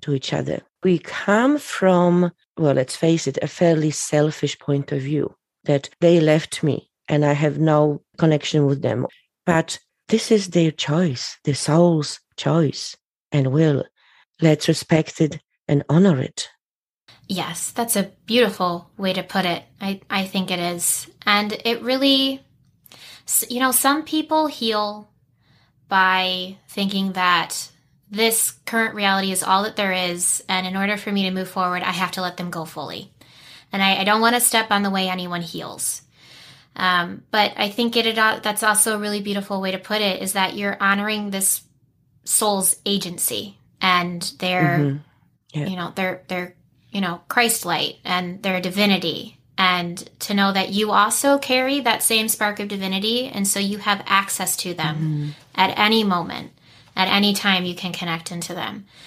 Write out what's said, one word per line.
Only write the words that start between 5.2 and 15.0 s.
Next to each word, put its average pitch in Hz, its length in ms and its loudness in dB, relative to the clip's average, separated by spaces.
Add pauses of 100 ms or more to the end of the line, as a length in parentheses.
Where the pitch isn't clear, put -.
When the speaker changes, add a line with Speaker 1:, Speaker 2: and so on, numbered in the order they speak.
Speaker 1:
that 143 260 0 (100)
they 175 180 8
left 156 440 2
me - 280 -2 (180)
and 147 160 4
I 143 100 4
have 143 240 0
no 151 440 4 (160)
connection 151 480 4
with 139 160 0
them. 120 240 0 (400)
But 160 320 0 (300)
this 220 220 0
is 202 180 4
their 165 240 2
choice, 151 720 -2
the 147 100 0
soul's 160 680 2 (160)
choice - 600 0 (340)
and 135 220 2
will. 151 320 4 (560)
Let's 156 260 4
respect - 540 0